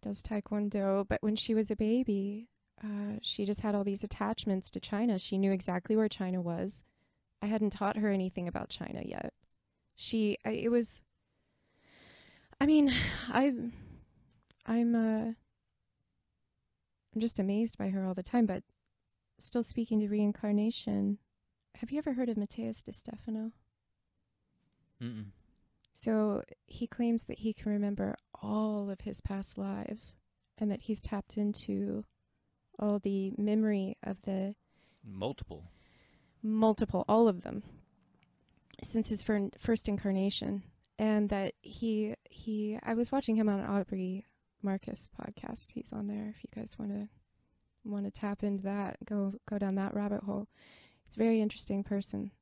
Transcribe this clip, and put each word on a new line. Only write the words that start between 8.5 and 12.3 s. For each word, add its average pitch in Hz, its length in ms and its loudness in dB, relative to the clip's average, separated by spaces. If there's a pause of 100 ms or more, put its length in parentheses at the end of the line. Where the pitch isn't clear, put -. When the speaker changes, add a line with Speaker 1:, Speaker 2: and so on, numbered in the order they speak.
Speaker 1:
China - 360 -8
yet. - 260 -6 (640)
She, 214 480 0
I, 220 100 -2
it 233 180 0
was, 240 300 2 (1600)